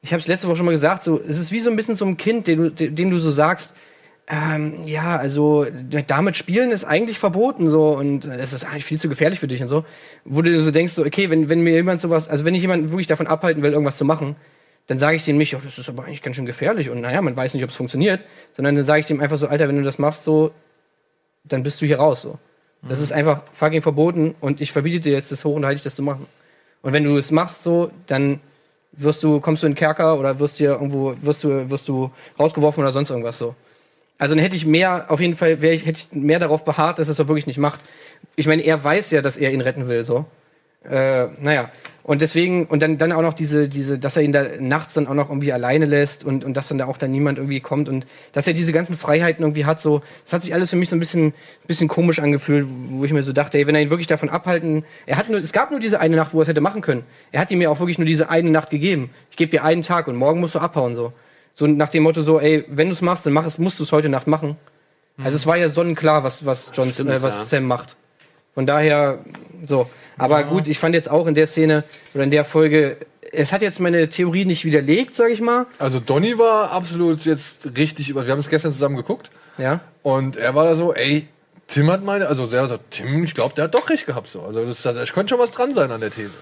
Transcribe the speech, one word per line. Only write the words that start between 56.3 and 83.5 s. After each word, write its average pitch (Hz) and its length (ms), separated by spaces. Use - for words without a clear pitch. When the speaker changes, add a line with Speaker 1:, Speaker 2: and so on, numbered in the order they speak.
Speaker 1:
wo 160 60
er - 20
es 151 60
hätte 151 140
machen 202 200
können. 123 220
Er 143 80
hat 190 100
ihm 180 120
ja 165 80
auch 147 100
wirklich 175 180
nur 165 80
diese 156 240
eine 165 200
Nacht 156 200
gegeben. 147 400
„Ich - 60
geb 160 140
dir 151 140
einen 165 180
Tag 170 260
und 123 80
morgen 147 240
musst 170 140
du 165 40
abhauen“, 143 360
so. 120 180
So 147 140
nach 147 240
dem 156 140
Motto 160 180
so, 156 180
„Ey, 151 280
wenn 147 200
du's 180 140
machst, 175 240
dann 143 80
mach 156 100
es, 160 140
musst 175 200
du's 151 140
heute 151 160
Nacht 135 180
machen.“ 151 300
Speaker 2:
Mhm. 135 80
Speaker 1:
Also 139 100
es 143 100
war 165 120
ja 170 100
sonnenklar, 156 560
was, 135 220
was 127 280
Jon, 127 160
Speaker 3:
Stimmt, 139 200
Speaker 1:
äh, 131 120
was 131 180
Speaker 3:
ja. 110 40
Speaker 1:
Sam 131 200
macht. 123 320
Von 135 120
daher, 147 520
so. 131 220
Aber 147 220
Speaker 2:
Ja. 143 80
Speaker 1:
gut, 165 180
ich 151 120
fand 165 160
jetzt 160 160
auch 160 160
in 156 80
der 156 120
Szene 156 380
oder 139 100
in 139 60
der 147 140
Folge, 151 520
es 151 200
hat 196 100
jetzt 196 180
meine 175 280
Theorie 180 360
nicht 180 200
widerlegt, 156 500
sag 233 160
ich 220 100
mal. 240 260
Speaker 4:
Also 131 220
Donny 160 380
war 220 340
absolut 170 520
jetzt 143 520
richtig 151 340
über-, 135 160
wir 131 60
haben 143 80
es 143 100
gestern 156 220
zusammen 143 240
geguckt. - 340
Speaker 1:
Ja. 135 240
Speaker 4:
Und 135 340
er 120 180
war 151 100
da 165 100
so, 165 200
„Ey, 143 340
Tim 147 220
hat 190 120
meine“, 196 240
also 131 200
er 123 200
sagt, 120 240
„Tim, 139 320
ich 165 120
glaub, - 200